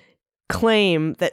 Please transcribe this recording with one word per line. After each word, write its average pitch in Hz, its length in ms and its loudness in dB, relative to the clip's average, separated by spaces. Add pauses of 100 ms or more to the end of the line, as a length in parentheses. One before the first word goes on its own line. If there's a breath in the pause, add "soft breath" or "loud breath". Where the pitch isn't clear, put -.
(500 soft breath)
claim 185 680 0
that 175 140 -2